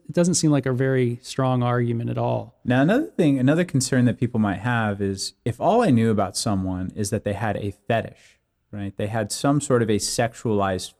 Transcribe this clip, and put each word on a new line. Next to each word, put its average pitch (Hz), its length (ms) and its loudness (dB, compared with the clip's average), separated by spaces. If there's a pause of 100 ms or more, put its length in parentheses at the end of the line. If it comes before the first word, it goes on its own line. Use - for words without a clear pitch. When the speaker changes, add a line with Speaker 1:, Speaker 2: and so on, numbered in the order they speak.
Speaker 1:
it 151 60 -12
doesn't 175 220 2
seem 156 160 2
like 139 160 2
a 131 60 0
very 127 500 2
strong 127 400 0
argument 120 480 0
at 120 80 -4
all. 117 460 -4
Speaker 2:
Now, 123 180 2
another 233 240 2
thing, 143 320 2
another 147 260 2
concern 131 420 0
that 117 120 0
people 113 220 0
might 98 200 0
have 110 400 -2
is 98 340 -4 (120)
if 117 140 -4
all 208 220 2
I 208 80 4
knew 113 200 4
about 101 260 0
someone 92 580 -2
is 104 160 -4
that 107 140 -2
they 104 100 -2
had 104 220 -2
a 104 160 -6 (160)
fetish, - 500 -4 (320)
right? 101 260 -10
They 107 120 -4
had 107 240 -4
some 143 280 0
sort 123 220 2
of 107 80 0
a 107 60 2
sexualized 101 1040 -2